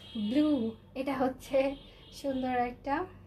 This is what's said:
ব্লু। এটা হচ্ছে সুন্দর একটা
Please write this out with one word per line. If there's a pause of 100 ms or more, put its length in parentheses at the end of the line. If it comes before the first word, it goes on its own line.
(300)
ব্লু। (240)
এটা
হচ্ছে (360)
সুন্দর
একটা (220)